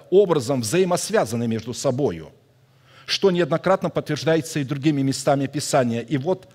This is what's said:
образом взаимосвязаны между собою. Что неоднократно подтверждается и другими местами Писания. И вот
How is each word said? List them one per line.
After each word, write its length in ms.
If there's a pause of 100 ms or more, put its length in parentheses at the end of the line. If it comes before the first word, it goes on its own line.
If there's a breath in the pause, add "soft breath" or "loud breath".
(100)
образом 500
взаимосвязаны 880
между 240
собою. 580 (760 soft breath)
Что 240
неоднократно 580
подтверждается 720
и 40
другими 360
местами 460
Писания. 540
И 180
вот 360